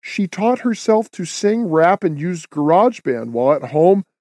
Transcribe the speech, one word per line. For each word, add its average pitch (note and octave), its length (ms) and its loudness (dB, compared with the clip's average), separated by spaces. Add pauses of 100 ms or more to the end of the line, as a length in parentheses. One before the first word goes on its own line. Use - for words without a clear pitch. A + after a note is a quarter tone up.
she - 260 -6
taught A#3 340 -2
herself A3 500 0
to - 140 -10
sing, A3 400 -2
rap, E3+ 380 2
and D#3 160 -4
use E3+ 280 -8
GarageBand D3+ 800 0
while B2 240 2
at C3+ 160 -4
home F3+ 340 2 (180)